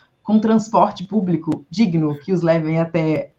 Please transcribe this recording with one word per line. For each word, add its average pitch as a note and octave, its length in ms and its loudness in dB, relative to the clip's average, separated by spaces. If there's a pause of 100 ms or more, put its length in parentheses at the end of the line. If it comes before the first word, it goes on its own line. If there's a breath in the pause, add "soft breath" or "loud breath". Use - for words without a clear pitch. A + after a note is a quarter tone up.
(220 soft breath)
com G#3+ 160 2
transporte G#3+ 680 2
público F3 640 -2
digno E3 480 0
que F#3+ 160 -4
os E3 80 0
levem D#3+ 360 0
até D#3+ 600 -2